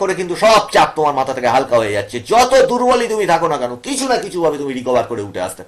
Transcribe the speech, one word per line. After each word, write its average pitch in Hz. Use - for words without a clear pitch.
করে 185
কিন্তু 175
সব 208
চাপ 156
তোমার 151
মাথা 131
থেকে 123
হালকা 131
হয়ে 104
যাচ্ছে। 101
যত 247
দুর্বলই 247
তুমি 214
থাকো 165
না 151
কেন, 123
কিছু 262
না 240
কিছু 180
ভাবে 147
তুমি 139
রিকভার 123
করে 110
উঠে 92
আসতে 92